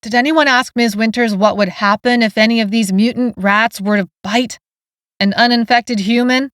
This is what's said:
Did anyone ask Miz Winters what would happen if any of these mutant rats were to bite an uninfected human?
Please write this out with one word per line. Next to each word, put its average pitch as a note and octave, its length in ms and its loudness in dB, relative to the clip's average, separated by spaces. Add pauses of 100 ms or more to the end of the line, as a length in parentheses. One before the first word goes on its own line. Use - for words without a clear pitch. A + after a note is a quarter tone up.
Did G#3+ 100 -10
anyone D4 340 2
ask B3+ 280 0
Miz A#3 200 0
Winters A3+ 400 -2
what G3 220 2
would G3+ 120 0
happen G#3+ 520 0
if A3 160 0
any A3+ 240 2
of G#3+ 80 -2
these G3+ 240 0
mutant A3+ 420 0
rats G3+ 460 0
were G#3 160 0
to F#3+ 120 -2 (120)
bite A3+ 380 -4 (600)
an G3 140 0
uninfected A#3+ 680 0
human? B3 540 0